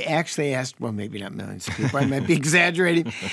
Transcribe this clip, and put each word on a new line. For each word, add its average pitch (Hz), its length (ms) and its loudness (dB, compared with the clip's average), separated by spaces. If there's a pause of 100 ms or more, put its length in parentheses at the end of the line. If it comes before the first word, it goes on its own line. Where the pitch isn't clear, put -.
actually 156 480 0
asked, 127 280 -4
well, 120 100 -4
maybe 104 300 -6
not 98 120 -10
millions 98 360 -10
of 101 60 -4
people, 127 220 0
I 139 80 4
might 135 220 0
be 170 60 6
<laughs> - 20 4
exaggerating, 170 680 4 (280)